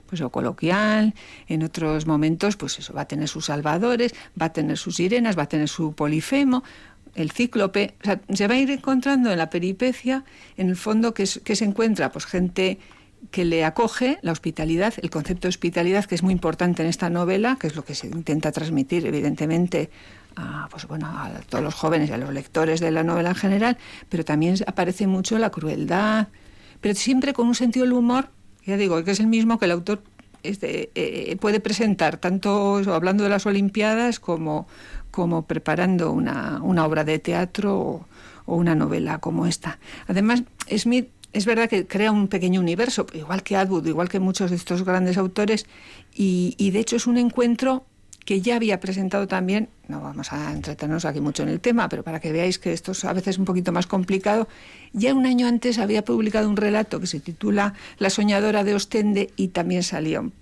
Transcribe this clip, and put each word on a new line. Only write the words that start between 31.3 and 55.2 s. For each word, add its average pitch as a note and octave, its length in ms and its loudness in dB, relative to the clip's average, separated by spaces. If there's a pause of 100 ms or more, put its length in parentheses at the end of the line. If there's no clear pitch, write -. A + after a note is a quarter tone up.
puede G#3+ 180 2
presentar, G3+ 600 0
tanto G3+ 600 2
eso, G3 140 0
hablando F#3 300 2
de G3+ 60 2
las G3+ 160 2
Olimpiadas G#3+ 760 2
como, D#3+ 480 -4 (420)
como E3+ 360 -2
preparando E3 640 0
una, - 500 -2
una E3+ 220 2
obra D#3 180 2
de D#3 160 0
teatro F#3 600 -2
o, - 280 -4 (380)
o E3+ 120 -2
una E3+ 180 2
novela D#3 440 0
como E3+ 280 -2
esta. E3 320 -4 (280)
Además, G#3+ 360 2 (340)
Smith A#3+ 320 2 (240)
es G#3+ 120 -2
verdad A3+ 240 2
que G3 180 0
crea G#3+ 260 2
un G3+ 160 4
pequeño F#3 320 2
universo, F#3 520 0
igual D#3+ 300 -6
que G3 140 -2
Atwood, F#3+ 300 2
igual D#3+ 220 0
que G3 120 -2
muchos F#3 300 0
de F3+ 60 0
estos F3 280 -2
grandes F#3 340 2
autores, G#3 480 0 (480)
y, F3+ 440 2
y G3 120 2
de F#3+ 100 0
hecho A3+ 160 -2
es A#3 100 -2
un A#3+ 120 4
encuentro A#3+ 680 2 (400)
que G3 160 0
ya A#3 160 2
había A3 240 0
presentado F#3+ 480 -2
también, F#3+ 400 0 (180)
no D3 140 -10
vamos C#3+ 320 -10
a D3 200 -6
entretenernos D3+ 520 -6
aquí D3 160 -4
mucho D3 240 -2
en D3+ 40 -2
el D#3+ 120 -2
tema, A#3 280 2
pero - 140 -6
para D#3+ 180 -8
que D#3+ 120 -6
veáis F3 260 0
que F3 140 -4
esto E3+ 180 -6
es F#3 140 -6
a E3+ 80 -2
veces F#3 260 -2
un G3 60 0
poquito F3+ 260 0
más F#3 160 -2
complicado, G3 640 0 (440)
ya A#3 220 2
un C4 120 4